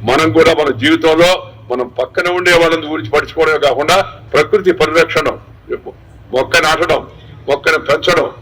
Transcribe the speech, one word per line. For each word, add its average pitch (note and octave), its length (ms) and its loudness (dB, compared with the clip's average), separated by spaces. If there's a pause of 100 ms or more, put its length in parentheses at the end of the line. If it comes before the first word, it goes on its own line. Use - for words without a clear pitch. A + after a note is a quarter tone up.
(100)
మనం D3+ 260 2
కూడా E3 240 6
మన D3 100 0 (120)
జీవితంలో D#3+ 480 4 (400)
మనం B2 160 -4 (140)
పక్కన F3 260 -4 (120)
ఉండే F3+ 240 2
వాళ్ళని D#3+ 300 0
గురించి A2+ 220 -6
పట్టించుకోవడమే D#3 520 0
కాకుండా, D3 300 2 (360)
ప్రకృతి F3+ 480 2
పరిరక్షణ, D#3 480 0 (1040)
మొక్క C3+ 220 -2 (100)
నాటడం, D#3 340 0 (480)
మొక్కను D3+ 320 0 (100)
పెంచడం D#3+ 380 0 (140)